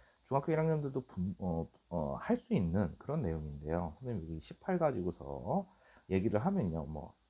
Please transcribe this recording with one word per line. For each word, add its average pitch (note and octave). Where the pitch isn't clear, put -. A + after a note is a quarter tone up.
중학교 C#3
일 D#3
학년들도 D3
분-, F#2
어, E2
어, D2+
할 -
수 B3
있는 F#2
그런 D3+
내용인데요. D#2
선생님 A2
여기 D#2+
십팔 -
가지고서 F#2+
얘기를 G#2
하면요. G#2
뭐 D2